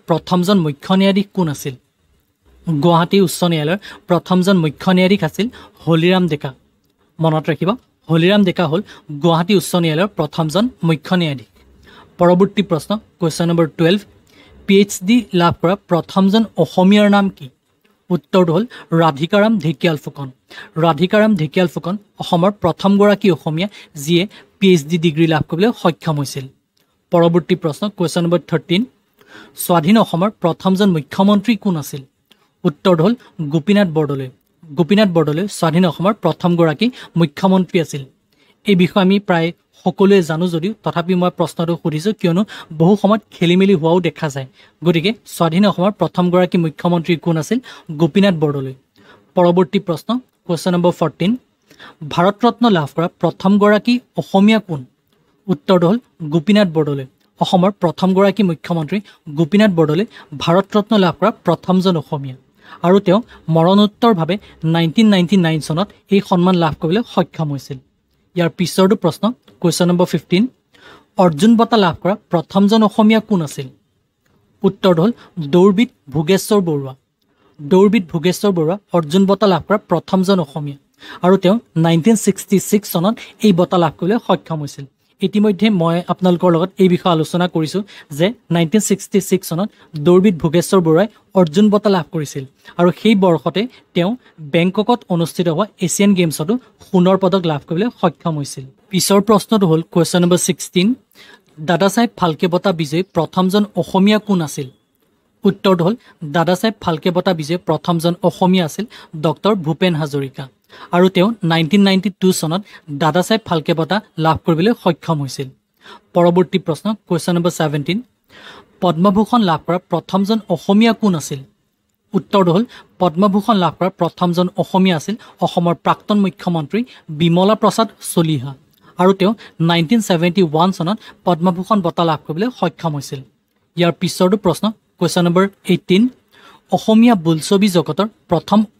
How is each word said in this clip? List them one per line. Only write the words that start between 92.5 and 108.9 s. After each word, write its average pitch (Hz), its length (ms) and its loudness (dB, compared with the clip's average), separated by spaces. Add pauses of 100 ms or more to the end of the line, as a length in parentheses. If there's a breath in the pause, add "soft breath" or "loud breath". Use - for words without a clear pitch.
আৰু 175 100 4 (120)
সেই 220 140 4 (100)
বৰ্ষতে 170 380 0 (320 soft breath)
তেওঁ 180 160 0 (420 soft breath)
বেংককত 190 480 0 (140)
অনুষ্ঠিত 170 420 -2
হোৱা 208 100 -2 (200)
এছিয়ান 202 320 2
গেমছতো 165 360 -2 (320 soft breath)
সোণৰ 190 360 4
পদক 185 280 0
লাভ 143 180 -4
কৰিবলৈ 196 220 -4 (100)
সক্ষম 165 400 -4
হৈছিল। 135 240 -12 (260)
পিছৰ 196 380 2
প্ৰশ্নটো 208 420 2
হ'ল 160 100 2 (120)
question 170 300 0
number 175 240 2
ছিক্সটিন, 185 420 -2 (800 soft breath)
দাদা 185 260 2
চাহেব 233 240 0
ফাল্কে 175 340 -2
বঁটা 180 180 0 (100)
বিজয়ী 156 220 -4 (140)
প্ৰথমজন 185 480 0 (160)
অসমীয়া 202 380 2 (100)
কোন 190 200 0
আছিল? 135 200 -12 (800)
উত্তৰটো 190 380 0
হ'ল 220 80 0 (420 soft breath)
দাদা 170 240 2
চাহেব 220 140 -2 (100)
ফাল্কে 175 320 -2
বঁটা 185 220 0
বিজয়ী 160 200 -6 (100)
প্ৰথমজন 170 460 -2 (140)
অসমীয়া 185 400 2
আছিল 196 160 -10 (400 loud breath)